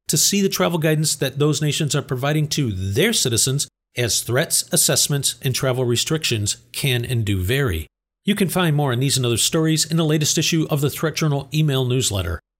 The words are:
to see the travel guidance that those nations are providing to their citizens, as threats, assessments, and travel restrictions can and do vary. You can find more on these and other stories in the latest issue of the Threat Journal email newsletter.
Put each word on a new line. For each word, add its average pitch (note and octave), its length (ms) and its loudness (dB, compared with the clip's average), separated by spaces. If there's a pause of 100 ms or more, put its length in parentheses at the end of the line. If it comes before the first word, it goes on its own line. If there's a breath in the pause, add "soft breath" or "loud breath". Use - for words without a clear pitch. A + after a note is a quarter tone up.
to E3 100 0
see G3+ 240 2
the G3 80 2
travel F3+ 300 -2
guidance D#3 380 0
that C#3 220 -4
those D3 220 2
nations D3+ 340 -2
are D3 60 0
providing D3 480 -2
to C3 240 -2
their G2 400 0
citizens, C3 560 0 (260)
as A#2+ 280 0
threats, C3+ 500 0
assessments, C#3+ 680 2
and B2+ 120 0
travel B2+ 300 0
restrictions A#2+ 720 0 (160)
can B2 320 -2
and A#2 220 -2
do G2 160 0
vary. G#2 440 0 (380)
You G#3+ 100 2
can G3 140 2
find E3 260 2
more D3 180 2
on A#2+ 80 0
these C3 180 2
and B2 80 0
other A#2 100 2
stories D#3+ 480 2
in D#3+ 140 -2
the E3 80 2
latest D3+ 320 0
issue D#3+ 320 2
of C#3 100 0
the C#3+ 80 2
Threat D#3 260 -4
Journal C#3+ 380 -2
email D3 320 2
newsletter. G#2 560 -2 (200)